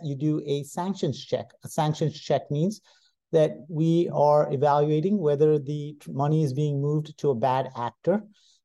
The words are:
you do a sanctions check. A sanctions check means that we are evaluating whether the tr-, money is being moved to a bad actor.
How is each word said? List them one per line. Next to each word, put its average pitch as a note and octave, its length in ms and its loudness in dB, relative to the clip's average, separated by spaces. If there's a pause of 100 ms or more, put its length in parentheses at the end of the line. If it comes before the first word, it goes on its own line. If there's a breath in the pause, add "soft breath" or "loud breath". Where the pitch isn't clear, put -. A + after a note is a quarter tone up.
you C#3+ 120 -4
do D3+ 300 0
a C#3+ 180 -2
sanctions F3+ 600 -4
check. - 260 -6 (140)
A - 20 -12
sanctions D3+ 520 -2
check - 320 -2
means E3+ 300 -2 (500 soft breath)
that D#3 200 4 (180)
we E3 440 2
are D3 380 4
evaluating D3+ 640 2
whether D3+ 400 2
the D3 440 -6
tr-, - 100 -16
money D3 320 0
is C3 100 -2
being C#3+ 280 -2
moved D3+ 380 -4
to D3 100 0
a C3 60 2
bad C3 420 0
actor. E3 440 -2 (440 soft breath)